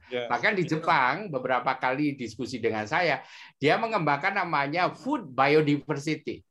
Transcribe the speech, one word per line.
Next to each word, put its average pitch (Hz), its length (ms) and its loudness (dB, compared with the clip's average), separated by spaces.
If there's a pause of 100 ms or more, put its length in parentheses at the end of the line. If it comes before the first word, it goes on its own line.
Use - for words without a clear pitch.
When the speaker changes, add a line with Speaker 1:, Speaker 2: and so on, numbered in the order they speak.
Speaker 1:
Yes. 123 180 -4
Speaker 2:
Bahkan 123 300 0
di 180 80 0
Jepang 156 640 0
beberapa 127 480 0
kali 139 400 0
diskusi 120 420 -8
dengan 107 300 -2
saya, 156 320 0 (340)
dia 151 220 2
mengembangkan 190 560 0
namanya 165 580 0
food 254 380 -6
biodiversity. 143 1120 2 (100)